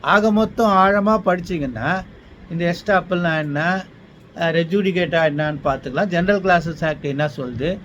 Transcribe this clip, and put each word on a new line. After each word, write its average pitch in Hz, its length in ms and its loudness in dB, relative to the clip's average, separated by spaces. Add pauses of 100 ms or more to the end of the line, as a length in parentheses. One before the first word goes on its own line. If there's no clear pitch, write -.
ஆக 208 320 2
மொத்தம் 214 380 2
ஆழமா 202 560 4
படிச்சீங்கன்னா 170 760 -2 (480)
இந்த 170 240 -2
எஸ்டாப்பிள்னா 175 640 0
என்ன, 156 460 -2 (520)
அஹ், - 20 -14
ரெஸ் 165 320 0
ஜுடிகேட்டா 175 540 0
என்னன்னு 151 400 0
பார்த்துக்கலாம். 139 440 -2
ஜெனரல் 185 320 2
கிளாஸஸ் 170 440 0
ஆக்ட் 151 200 -4
என்ன 143 320 -2
சொல்லுது, 135 480 -4